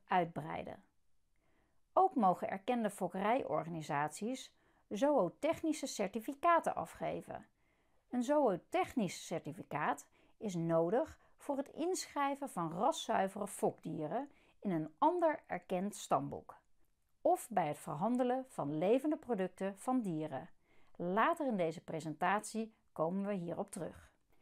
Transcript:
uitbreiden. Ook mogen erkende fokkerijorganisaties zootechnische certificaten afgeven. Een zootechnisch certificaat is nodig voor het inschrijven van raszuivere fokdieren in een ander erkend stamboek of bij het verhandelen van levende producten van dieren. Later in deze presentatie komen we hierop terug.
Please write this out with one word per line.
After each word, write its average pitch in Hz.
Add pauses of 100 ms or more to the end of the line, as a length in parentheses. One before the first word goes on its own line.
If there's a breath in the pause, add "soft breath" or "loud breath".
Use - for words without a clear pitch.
uitbreiden. 165 (1080)
Ook 370
mogen 190
erkende 220
fokkerijorganisaties 175 (340 soft breath)
zootechnische 277
certificaten 277
afgeven. - (640)
Een 247
zootechnisch 247
certificaat - (300 soft breath)
is 196
nodig 170 (180 soft breath)
voor 285
het 277
inschrijven 285
van 165
raszuivere 196
fokdieren 175 (280 soft breath)
in 208
een 160
ander 330
erkend 185
stamboek 139 (640)
of 339
bij 190
het 151
verhandelen 247
van 151
levende 269
producten 196
van 254
dieren. 156 (460 soft breath)
Later 254
in 220
deze 160
presentatie 190 (180 soft breath)
komen 185
we 208
hierop 170
terug. - (300 soft breath)